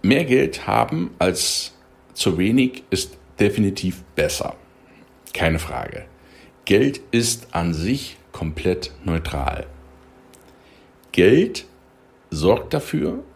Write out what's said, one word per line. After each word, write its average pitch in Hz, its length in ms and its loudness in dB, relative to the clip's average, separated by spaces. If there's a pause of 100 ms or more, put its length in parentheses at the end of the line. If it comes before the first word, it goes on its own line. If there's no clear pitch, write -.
mehr 139 240 4
Geld 131 440 2
haben 117 500 0
als - 560 -2 (400)
zu 82 240 0
wenig 123 500 2
ist - 300 -4 (220)
definitiv 98 640 0 (100)
besser. - 400 -2 (800)
Keine 82 240 0
Frage. - 460 -10 (600)
Geld 127 360 2 (100)
ist 117 400 -2
an 85 240 -2
sich 101 420 -4 (140)
komplett 82 600 -4 (120)
neutral. 80 600 -4 (1400)
Geld 143 560 4 (640)
sorgt 85 440 0
dafür 151 500 -4 (120)